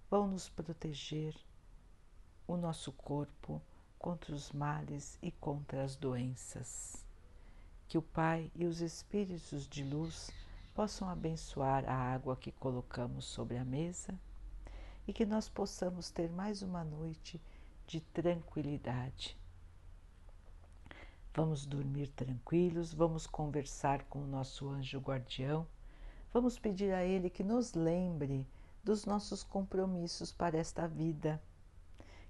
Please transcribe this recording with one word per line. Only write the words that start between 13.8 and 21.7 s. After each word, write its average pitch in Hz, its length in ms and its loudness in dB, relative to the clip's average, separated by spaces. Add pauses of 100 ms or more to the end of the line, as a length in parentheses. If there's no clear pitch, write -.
e 202 40 0
que 220 140 6
nós 214 240 4
possamos 180 640 0
ter 170 180 2
mais 196 320 -2
uma 180 220 -2
noite 160 580 -6 (460)
de 160 140 -4
tranquilidade. 147 1300 0 (2000)
Vamos 156 280 4
dormir 139 420 0